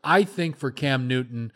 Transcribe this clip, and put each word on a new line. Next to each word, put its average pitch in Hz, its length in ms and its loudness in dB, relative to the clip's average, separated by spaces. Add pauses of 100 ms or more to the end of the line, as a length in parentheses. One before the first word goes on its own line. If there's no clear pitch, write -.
I 185 220 4
think 170 340 -4
for 135 140 -4
Cam 135 340 -2
Newton, 120 500 -4